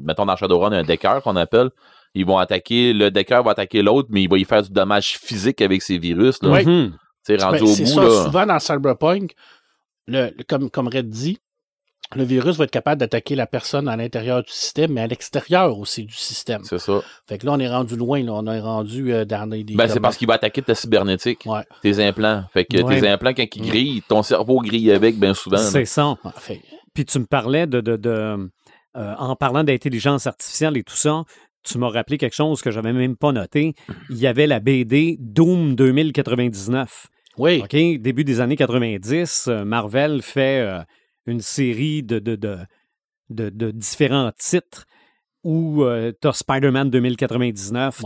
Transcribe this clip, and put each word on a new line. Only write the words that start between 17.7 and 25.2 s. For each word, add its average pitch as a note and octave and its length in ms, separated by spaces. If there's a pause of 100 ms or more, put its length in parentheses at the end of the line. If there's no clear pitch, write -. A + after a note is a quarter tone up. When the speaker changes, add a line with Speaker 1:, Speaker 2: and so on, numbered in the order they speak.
Speaker 2:
loin, B2+ 260
là. A2+ 120
On G#2+ 120
est A2 140
rendu, A2 540
euh, A2 100
dans G#2+ 240
des, A2 160
des G#2+ 100
Speaker 1:
Ben, A2+ 140
c'est A2+ 60
Speaker 2:
comme A2 80
Speaker 1:
parce A2+ 160
qu'il A#2 100
va A2+ 60
attaquer A2 260
ta A#2+ 140
cybernétique, G2+ 720
Speaker 2:
Ouais. A2 160 (180)
Speaker 1:
tes G#2 260
implants. G#2 460
Fait F2+ 140
que F#2 160
Speaker 3:
Ouais. C3 180
Speaker 1:
tes G#2 80
implants, A#2 240
quand B2 140 (100)
ils - 60
Speaker 2:
Ouais. F#2+ 60
Speaker 1:
grillent, A#2+ 380
ton G#2+ 160
cerveau A#2+ 380
grille A2 320
avec, A2 260
ben G2 140